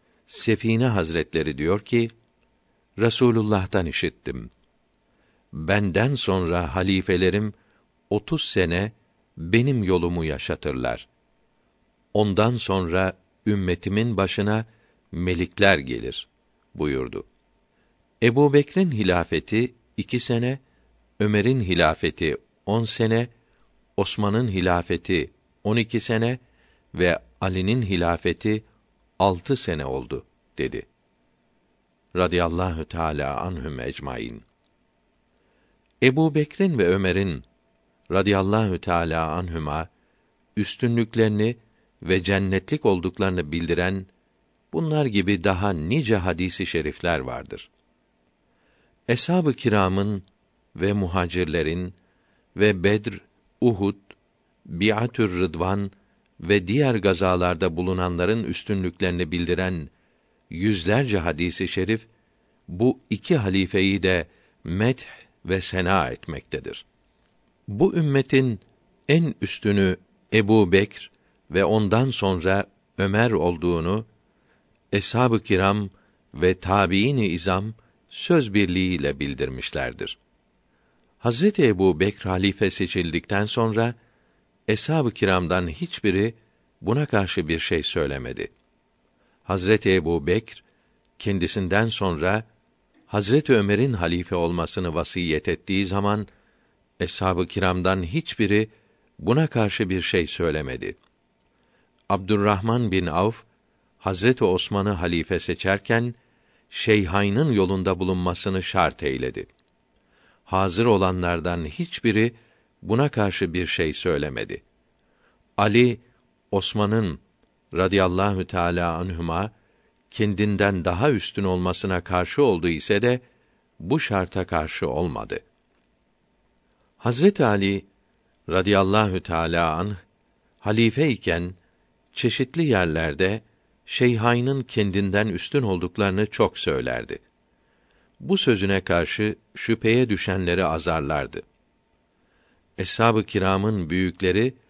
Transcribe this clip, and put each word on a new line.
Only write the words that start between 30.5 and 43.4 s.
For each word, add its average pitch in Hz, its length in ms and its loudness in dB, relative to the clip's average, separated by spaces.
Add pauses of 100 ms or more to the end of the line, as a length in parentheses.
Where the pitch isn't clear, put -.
dedi. 65 280 -6 (1300)
Radıyallahu 87 680 0
Teala 76 560 -4
anhum 76 400 -8
ecmaîn. 60 640 -10 (1600)
Ebu 139 320 2
Bekir'in 156 440 0
ve 92 80 4
Ömer'in 92 580 0 (680)
radıyallahu 98 680 2
teâlâ 82 520 -2
anhüma 80 580 -6 (680)
üstünlüklerini 113 1000 0 (460)
ve 92 200 0
cennetlik 95 640 -2
olduklarını 90 640 0